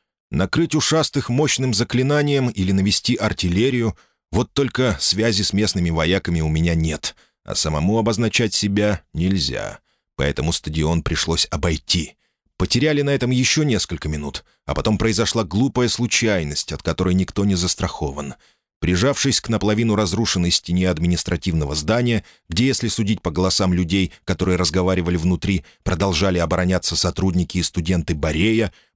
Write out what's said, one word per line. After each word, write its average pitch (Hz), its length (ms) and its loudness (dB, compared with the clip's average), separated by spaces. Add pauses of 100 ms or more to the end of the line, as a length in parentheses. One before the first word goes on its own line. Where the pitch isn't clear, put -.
(300)
Накрыть 151 440 0
ушастых 156 560 0
мощным 131 420 0
заклинанием 131 800 2
или 95 220 0
навести 101 440 2
артиллерию. 110 800 0 (340)
Вот 120 220 -2
только 127 480 0
связи 104 420 0
с - 100 -2
местными 95 380 0
вояками 82 500 0
у 78 80 0
меня 82 260 2
нет, 80 400 -2 (300)
а 50 100 -8
самому 80 440 0
обозначать 110 540 0
себя 104 500 0 (120)
нельзя. 71 640 -2 (380)
Поэтому 71 360 -2
стадион 80 500 0
пришлось 80 480 -2
обойти. 80 640 -2 (420)
Потеряли 143 440 0
на 143 80 0
этом 127 200 0
ещё 127 320 2
несколько 104 460 -2
минут, 73 360 -6 (220)
а 71 80 -2
потом 107 240 0
произошла 110 460 0
глупая 120 440 0
случайность, 101 840 -2
от 73 100 -10
которой 90 320 0
никто 95 300 0
не 101 100 2
застрахован. 73 800 -4 (460)
Прижавшись 127 600 0
к - 80 -8
наполовину 107 460 2
разрушенной 98 560 0
стене 92 400 0
административного 82 840 0
здания, 110 480 0 (280)
где, 107 160 2
если 123 220 0
судить 104 340 0
по 87 80 -2
голосам 92 420 2
людей, 90 400 2 (120)
которые 92 340 0
разговаривали 90 580 0
внутри, 90 480 0 (200)
продолжали 90 540 0
обороняться 87 560 0
сотрудники 90 640 0
и 90 60 0
студенты 85 520 -2
Борея, 90 600 0 (200)